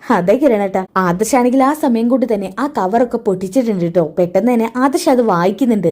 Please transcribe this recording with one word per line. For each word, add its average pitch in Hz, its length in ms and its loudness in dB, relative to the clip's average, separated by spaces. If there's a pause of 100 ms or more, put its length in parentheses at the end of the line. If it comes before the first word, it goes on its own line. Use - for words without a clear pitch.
(120)
"അതെ 190 220 2
കിരണേട്ടാ." 202 520 0 (120)
ആദർശാണെങ്കിൽ 233 680 2
ആ 269 100 2
സമയം 240 340 0
കൊണ്ട് 247 260 2
തന്നെ 196 260 -6
ആ 269 80 -2
കവറൊക്കെ 233 500 0
പൊട്ടിച്ചിട്ടുണ്ട് 196 680 -2
ട്ടോ. 165 320 0
പെട്ടെന്ന് 190 360 0
തന്നെ 226 220 0
ആദർശ് 269 340 0
അത് 254 120 2
വായിക്കുന്നുണ്ട്. 208 720 0